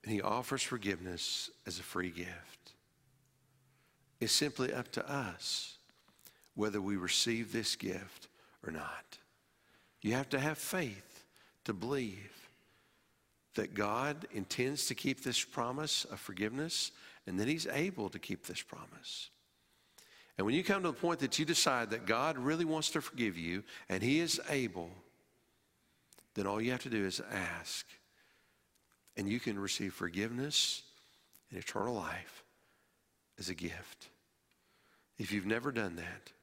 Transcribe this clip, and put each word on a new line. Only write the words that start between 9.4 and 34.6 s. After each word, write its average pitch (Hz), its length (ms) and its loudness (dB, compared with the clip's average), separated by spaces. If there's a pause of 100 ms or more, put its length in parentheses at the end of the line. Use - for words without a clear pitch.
You 107 120 2
have 135 160 0
to 139 100 2
have 151 180 0
faith 123 680 -4 (400)
to 113 100 -2
believe 104 580 -4 (1200)
that 104 180 0
God 123 600 0
intends 127 540 0
to 127 80 -2
keep - 280 -2
this 127 200 2
promise 135 640 0
of - 140 -8
forgiveness, 110 720 -2 (360)
and 92 120 2
that 107 80 4
he's 160 200 2
able 151 420 0
to 87 80 -8
keep - 300 -6
this - 140 -4
promise. - 680 -10 (1080)
And 95 80 2
when 117 100 6
you 185 80 4
come 196 200 4
to 175 60 4
the 147 40 0
point 170 260 2
that 135 180 2
you 151 80 4
decide 135 440 4
that 113 160 0
God 127 320 4
really 156 280 2
wants 156 260 2
to 151 100 2
forgive 110 360 0
you 85 260 -2 (260)
and 95 120 2
he 135 180 6
is 165 200 2 (100)
able, 98 400 0 (1400)
then 98 140 0
all 104 140 2
you 120 100 2
have 123 120 0
to 135 60 -8
do 107 160 4
is 92 160 0 (100)
ask. 90 540 -4 (1300)
And 98 100 0
you 110 120 2
can 107 200 -2
receive 98 340 -2
forgiveness 113 880 0 (680)
and 90 100 -8
eternal 104 340 0
life 95 500 -4 (920)
as 90 120 -8
a 92 40 -4
gift. 87 540 -8 (1120)